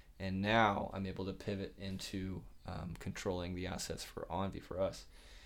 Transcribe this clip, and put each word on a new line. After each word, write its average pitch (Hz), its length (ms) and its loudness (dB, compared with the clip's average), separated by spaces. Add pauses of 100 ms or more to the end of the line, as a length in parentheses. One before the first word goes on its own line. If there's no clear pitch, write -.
(200)
And 95 240 0
now 107 500 8
I'm 95 140 0
able 92 180 -2
to 95 80 -2
pivot 98 460 -2
into, 95 640 -2 (240)
um, 165 320 -4
controlling 92 560 -2
the 90 100 -2
assets - 380 -4
for - 260 -6
Onvi 95 320 0
for - 180 -4
us. 92 260 2 (400)